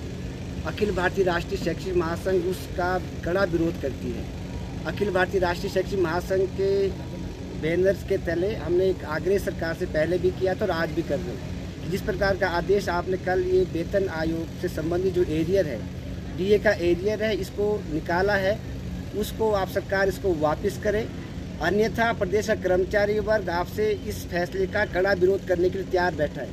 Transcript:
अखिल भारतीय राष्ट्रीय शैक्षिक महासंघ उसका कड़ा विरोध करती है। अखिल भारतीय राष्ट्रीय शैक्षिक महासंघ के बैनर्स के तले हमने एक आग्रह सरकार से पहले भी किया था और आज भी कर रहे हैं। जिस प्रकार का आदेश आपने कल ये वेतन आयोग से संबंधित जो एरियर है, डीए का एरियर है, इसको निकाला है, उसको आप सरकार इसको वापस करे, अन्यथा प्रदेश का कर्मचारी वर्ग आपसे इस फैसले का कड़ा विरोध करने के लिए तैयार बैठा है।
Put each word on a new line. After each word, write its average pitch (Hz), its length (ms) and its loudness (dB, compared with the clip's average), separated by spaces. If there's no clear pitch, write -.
अखिल 185 300 0
भारतीय 180 300 2
राष्ट्रीय 175 400 0
शैक्षिक 175 300 -2
महासंघ 170 500 0
उसका 180 560 -2
कड़ा 190 200 2
विरोध 165 380 0
करती 127 300 -4
है। 98 120 -6
अखिल 196 260 0
भारतीय 185 300 2
राष्ट्रीय 175 320 0
शैक्षिक 190 260 0
महासंघ 180 500 2
के 196 400 2
बैनर्स 180 480 2
के 190 100 2
तले 180 360 0
हमने 180 300 2
एक 185 200 0
आग्रह 160 340 0
सरकार 175 360 -2
से - 120 -4
पहले 160 320 2
भी 180 120 4
किया 185 240 0
था 214 100 0
और 180 60 2
आज 165 200 0
भी 156 120 0
कर 143 160 -2
रहे 123 180 -6
हैं। - 540 -8
जिस 190 120 -2
प्रकार 196 340 2
का 190 120 2
आदेश 180 400 2
आपने 180 280 0
कल 180 240 0
ये 185 320 4
वेतन 185 360 0
आयोग 160 520 -4
से 180 80 -2
संबंधित 175 460 0
जो 180 80 4
एरियर 165 440 2
है, 123 140 -4
डीए 202 220 4
का 208 120 4
एरियर 185 520 2
है, 220 140 2
इसको 202 460 -2
निकाला 175 420 2
है, 196 260 2
उसको 214 360 0
आप 190 160 2
सरकार 196 400 0
इसको 185 260 0
वापस 156 480 0
करे, 208 260 0
अन्यथा 220 500 2
प्रदेश 202 340 0
का 214 80 2
कर्मचारी 190 640 2
वर्ग 208 320 0
आपसे 180 400 0
इस 202 360 -6
फैसले 175 400 0
का 208 180 0
कड़ा 190 280 2
विरोध 185 340 2
करने 180 240 2
के 196 80 -2
लिए 185 80 -6
तैयार 175 280 2
बैठा 151 260 -2
है। 123 120 -6